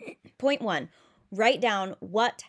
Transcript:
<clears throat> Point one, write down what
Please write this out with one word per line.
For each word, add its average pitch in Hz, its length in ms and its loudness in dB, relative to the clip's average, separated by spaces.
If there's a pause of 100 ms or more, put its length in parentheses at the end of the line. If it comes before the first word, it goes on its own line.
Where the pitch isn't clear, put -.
<clears throat> - 300 -20
Point 277 240 2
one, 170 280 -2 (420)
write 220 300 2
down 196 380 -2
what 214 500 -2